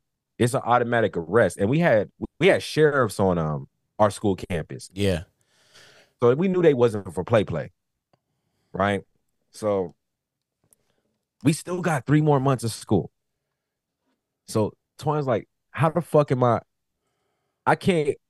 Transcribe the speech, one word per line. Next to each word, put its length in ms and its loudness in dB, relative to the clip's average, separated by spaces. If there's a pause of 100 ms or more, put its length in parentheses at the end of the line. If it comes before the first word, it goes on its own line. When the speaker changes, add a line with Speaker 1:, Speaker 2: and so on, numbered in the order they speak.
(380)
Speaker 1:
it's 160 0
an 100 -4
automatic 520 0
arrest." 420 0
And 120 0
we 80 0
had, 320 2 (300)
we 80 4
had 140 2
sheriffs 580 0
on, 180 2
um, 300 -6 (300)
our 120 4
school 260 -2
campus. 580 -10
Speaker 2:
Yeah. 280 -2 (1000)
Speaker 1:
So 120 4
we 140 -2
knew 140 0
they 120 6
wasn't 400 0
for 100 -4
play 200 2
play, 260 -8 (1000)
right? 300 -2 (480)
So 440 -4 (1500)
we 80 4
still 300 -8
got 240 -2
three 140 4
more 200 4
months 240 0
of 80 -4
school. 380 -2 (1400)
So 240 -4 (260)
Twan's 280 -4
like, 220 -2 (220)
"How 200 0
the 100 -2
fuck 320 2
am 120 -2
I, 160 2 (1040)
I 80 4
can't," 420 0 (140)